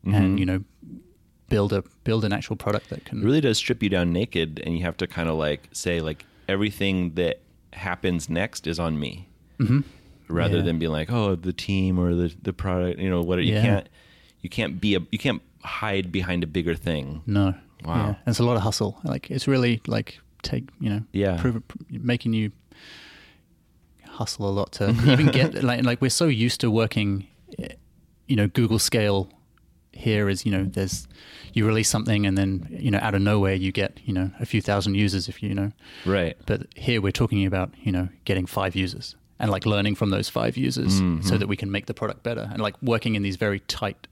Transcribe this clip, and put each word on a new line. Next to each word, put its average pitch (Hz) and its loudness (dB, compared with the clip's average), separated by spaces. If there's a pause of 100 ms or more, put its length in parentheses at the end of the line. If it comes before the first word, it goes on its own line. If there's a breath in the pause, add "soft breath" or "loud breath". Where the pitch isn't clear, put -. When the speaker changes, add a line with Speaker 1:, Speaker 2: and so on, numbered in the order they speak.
Speaker 1:
Mm-hmm. 101 2
Speaker 2:
and, 95 4
you 92 2
know, 95 0 (840)
build 101 2
a, 98 0 (220)
build 110 2
an 101 0
actual 104 -4
product 104 -4
that - -10
can - -8
Speaker 1:
It 101 -2
really 139 4
does 123 2
strip - -2
you 104 2
down 87 2
naked, 82 -2
and 82 -2
you 87 -2
have 82 -4
to 90 -2
kinda, 82 -2
like, 76 -2
say, 85 -2
like, 78 -6 (240)
"Everything 98 0
that 87 -2 (320)
happens 90 -4
next 87 -4
is 82 -4
on 80 -2
me." 73 -8 (320)
Speaker 2:
Mm-hmm. 127 2 (480 loud breath)
Speaker 1:
Rather 85 2
Speaker 2:
Yeah. 82 2
Speaker 1:
than 82 0
being 80 0
like, 78 -4
"Oh, 104 0
the 87 -4
team 95 0
or 87 2
the, 87 0
the 95 -6
product," 90 -2
you 95 0
know, 87 0
what, 90 0
you 107 2
Speaker 2:
Yeah. 107 2
Speaker 1:
can't, 101 2 (520 soft breath)
you 92 -10
can't 92 -4
be 101 2
a, 90 2 (100)
you 110 -2
can't - -2 (200)
hide 98 -4
behind 87 -2
a - -4
bigger 80 -2
thing. 78 -6
Speaker 2:
No. 101 4 (300)
Speaker 1:
Wow. 82 -4
Speaker 2:
Yeah. 104 0
And 104 -2 (120)
it's 113 0
a 120 4
lot 120 2
of 98 0
hustle. 104 -2
Like, - -6
it's 135 -2
really, 123 2
like, 110 -4 (220)
take, - -4 (120)
you 113 -2
know, 107 -2 (100)
Speaker 1:
Yeah. 95 0
Speaker 2:
prove 117 0
it, - -8
pr-, - -18 (120)
making 120 -2
you 107 0 (1500 loud breath)
hustle - -6
a - 0
lot 98 -2
to 104 0
Speaker 1:
<laughs> 117 4
Speaker 2:
even 131 6
get, - 4
like, 120 2
like, 123 2
we're 135 4
so 170 2
used 120 2
to 117 2
working, 104 2 (1000)
you 131 2
know, 104 4
Google 113 2
scale 101 2 (640)
here 104 0
is, 95 -2
you 104 2
know, 95 0
there's, 92 -4 (460 loud breath)
you 110 4
release 110 2
something 107 2
and 95 2
then, 95 0
you - -2
know, 98 2
out 107 0
of 98 2
nowhere 101 4
you 95 0
get, - -2
you 107 -2
know, 95 0 (100)
a 117 -4
few 110 0
thousand 101 0
users 98 2
if - -12
you, 104 -4
you 101 -2
know. 101 -2 (320 loud breath)
Speaker 1:
Right. 92 0 (100)
Speaker 2:
But - -2 (100)
here 117 0
we're 98 2
talking 107 2
about, 92 0 (100)
you 104 0
know, 90 0 (160)
getting 95 0
five 95 -2
users 95 -4 (240)
and, 107 0
like, 98 -2
learning 104 2
from 101 0
those 101 0
five 113 -2
users 123 2
Speaker 1:
Mm-hmm. 87 2
Speaker 2:
so 98 2
that 98 0
we 101 0
can 101 -4
make 101 -4
the - -8
product - -6
better, 110 -4
and, 110 -4
like, 104 -2
working 113 2
in 101 0
these 98 -2
very 101 0
tight - -8